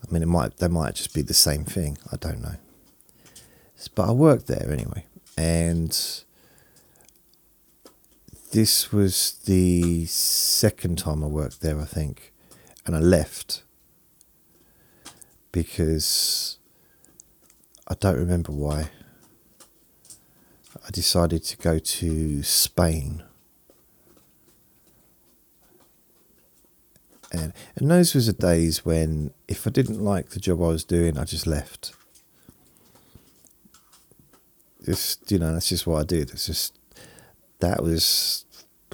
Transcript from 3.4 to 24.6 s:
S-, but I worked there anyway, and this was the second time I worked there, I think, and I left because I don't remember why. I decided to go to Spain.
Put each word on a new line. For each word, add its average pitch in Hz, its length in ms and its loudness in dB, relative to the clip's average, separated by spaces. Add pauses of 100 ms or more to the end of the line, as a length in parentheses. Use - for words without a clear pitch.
S-, - 100 -18
but 101 220 0
I - 20 2
worked 135 360 4
there 53 240 -2
anyway, - 340 -6 (320)
and 82 540 2 (2500)
this - 400 2
was 101 540 2
the 87 600 4
second - 920 0
time 76 260 -2
I 76 40 -2
worked 73 340 -4
there, 76 180 -2
I 76 60 -6
think, - 480 -6 (520)
and 85 100 -2
I 78 40 0
left - 640 2 (1900)
because - 1040 -2 (1300)
I 92 80 -6
don't 95 220 0
remember 85 340 0
why. 73 380 -2 (2000)
I 98 60 -12
decided 85 540 0
to - 120 -10
go 80 220 0
to 78 640 -2
Spain. 80 800 0 (4000)